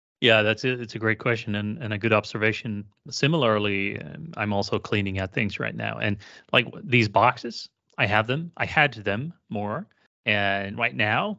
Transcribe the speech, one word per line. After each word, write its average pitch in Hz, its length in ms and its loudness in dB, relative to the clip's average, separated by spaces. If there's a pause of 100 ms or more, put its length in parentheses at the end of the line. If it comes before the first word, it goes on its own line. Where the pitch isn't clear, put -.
(200)
Yeah, 113 220 6
that's 110 220 0
it. 127 160 0
It's 113 140 -10
a 110 60 -8
great 110 180 2
question 117 360 -2
and, 104 240 -4
and 107 160 -6
a 101 40 -4
good 110 140 2
observation. 107 720 0 (260)
Similarly, 107 880 2
um, - 360 -12
I'm 104 160 0
also 101 260 0
cleaning 98 400 0
out 95 140 -4
things 107 260 -2
right 110 160 -4
now. 110 240 -4
And, 107 200 0 (340)
like, 123 140 4 (180)
these 123 240 2
boxes, 113 600 2 (300)
I 127 80 0
have 107 200 2
them. 160 300 -6
I - 80 -4
had 143 300 2
them 107 400 -4 (160)
more. 110 360 -4 (380)
And 101 540 0
right 120 180 -2
now, 127 420 0